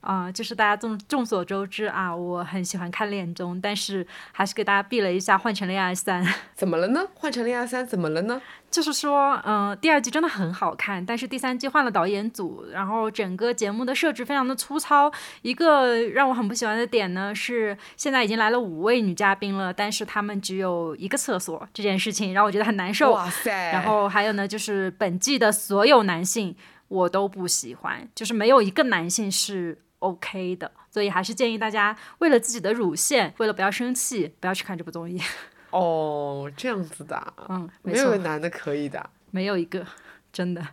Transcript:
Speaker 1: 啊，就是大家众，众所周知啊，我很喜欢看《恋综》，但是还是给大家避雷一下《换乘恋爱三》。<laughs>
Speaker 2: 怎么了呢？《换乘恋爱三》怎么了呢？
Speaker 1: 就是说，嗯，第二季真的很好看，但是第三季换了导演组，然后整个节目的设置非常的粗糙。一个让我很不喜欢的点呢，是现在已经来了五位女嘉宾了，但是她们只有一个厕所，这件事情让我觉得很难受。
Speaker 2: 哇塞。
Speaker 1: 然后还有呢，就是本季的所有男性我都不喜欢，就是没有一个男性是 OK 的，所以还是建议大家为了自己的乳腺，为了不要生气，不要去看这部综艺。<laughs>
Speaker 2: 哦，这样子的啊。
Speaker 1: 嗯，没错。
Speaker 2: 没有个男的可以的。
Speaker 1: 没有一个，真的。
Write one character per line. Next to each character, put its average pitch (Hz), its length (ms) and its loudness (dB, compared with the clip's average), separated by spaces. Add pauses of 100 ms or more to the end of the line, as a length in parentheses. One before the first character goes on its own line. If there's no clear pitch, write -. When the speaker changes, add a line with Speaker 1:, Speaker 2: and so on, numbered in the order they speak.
Speaker 1:
啊， 185 300 -4
就 220 140 -8
是 226 100 -10
大 226 80 2
家 208 140 4
众， 220 220 -6 (100)
众 269 160 0
所 214 180 0
周 196 240 -4
知 208 200 -6
啊， 185 280 -2
我 175 300 -4
很 180 180 -4
喜 175 140 -4
欢 175 140 -6
看 208 200 -2
《恋 180 240 -4
综》， 175 240 -6
但 202 160 -2
是 196 320 -4 (260)
还 196 120 0
是 196 100 -4
给 214 80 -2
大 202 80 2
家 202 160 6
避 240 140 0
雷 185 160 2
一 190 40 2
下 190 180 4
《换 214 160 0
乘 196 120 -4
恋 190 160 0
爱 180 120 0
三》。 180 280 0 (180)
<laughs> - 140 -20
Speaker 2:
怎 190 140 0
么 170 80 2
了 175 120 2
呢？ 269 120 2 (140)
《换 302 180 -4
乘 240 100 -2
恋 247 160 0
爱 247 80 -2
三》 254 220 -4
怎 214 100 -2
么 165 120 0
了 156 120 0
呢？ 240 200 -4 (280)
Speaker 1:
就 339 120 2
是 302 100 0
说， 277 540 2
嗯， 202 340 0
第 311 80 2
二 302 100 6
季 269 120 -2
真 302 120 0
的 339 60 2
很 185 240 -2
好 180 220 -2
看， 185 320 -4
但 233 100 -4
是 240 100 -6
第 254 120 -8
三 254 200 -2
季 269 80 -4
换 285 160 2
了 247 80 2
导 180 160 2
演 208 240 -2
组， 170 400 -10
然 190 160 -4
后 220 240 -2
整 196 240 -4
个 220 160 0
节 208 220 -2
目 226 100 -4
的 262 120 -2
设 311 180 2
置 226 100 -6
非 285 120 -4
常 269 120 2
的 262 80 -2
粗 277 240 -6
糙。 294 320 4 (300)
一 240 140 -4
个 262 440 6 (100)
让 269 200 4
我 262 60 2
很 233 120 0
不 202 60 -2
喜 240 140 -2
欢 214 100 0
的 233 100 0
点 202 280 0
呢， 196 200 -4
是 214 400 -2 (220)
现 285 160 -4
在 254 100 4
已 208 60 2
经 220 100 0
来 220 120 4
了 247 100 2
五 170 220 -6
位 240 180 4
女 190 140 2
嘉 196 200 4
宾 196 200 -4
了， 190 180 -2
但 208 180 -2
是 214 140 -4
她 208 160 -4
们 202 180 -4
只 185 180 -6
有 175 400 -2
一 185 120 -8
个 269 80 0
厕 247 220 -2
所， 170 340 -8
这 214 100 -10
件 196 160 2
事 202 140 -2
情 190 220 -2
让 202 100 6
我 202 80 2
觉 196 60 0
得 214 60 2
很 214 120 2
难 190 160 -2
受。 208 220 6
Speaker 2:
哇 180 160 0
塞。 185 420 -2
Speaker 1:
然 180 120 0
后 208 220 4
还 202 180 4
有 214 100 2
呢， 202 120 0
就 208 120 -6
是 196 400 -2
本 180 200 0
季 269 200 0
的 220 120 6
所 202 360 2
有 262 160 10
男 180 200 0
性 185 320 -2 (340)
我 185 200 2
都 196 180 0
不 185 220 -6
喜 120 260 -4
欢， - 400 -8
就 226 120 -8
是 233 80 -4
没 214 140 2
有 262 120 10
一 196 100 2
个 311 140 2
男 180 240 2
性 196 240 -2
是 180 480 -4 (200)
OK 180 560 -4
的， 180 140 -10 (200)
所 214 100 -2
以 202 80 2
还 185 140 0
是 190 100 -6
建 233 180 0
议 226 60 -4
大 220 140 -2
家 208 260 2 (220)
为 339 100 4
了 262 120 8
自 - 120 -4
己 233 80 -6
的 196 140 2
乳 190 200 0
腺， 196 440 2
为 226 80 2
了 214 60 2
不 185 100 -2
要 196 80 4
生 247 240 -2
气， 202 460 -2
不 180 80 -2
要 190 40 0
去 190 120 -4
看 190 120 -8
这 165 60 -10
部 170 80 -12
综 170 180 -8
艺。 180 180 -6
<laughs> - 440 -14
Speaker 2:
哦， 151 840 0
这 254 120 -6
样 214 160 -2
子 - 180 -14
的 - 140 -8
啊。 - 180 -10 (140)
Speaker 1:
嗯， 180 200 -6 (140)
没 190 120 -4
错。 262 100 2
Speaker 2:
没 - 0 -
有 254 60 4
个 208 80 2
男 160 220 -4
的 165 80 -4
可 147 280 -6
以 147 120 -4
的。 - 220 -10 (220)
Speaker 1:
没 185 140 -2
有 202 120 -2
一 170 60 -2
个， 175 200 -8 (480)
真 180 220 -4
的。 165 180 -8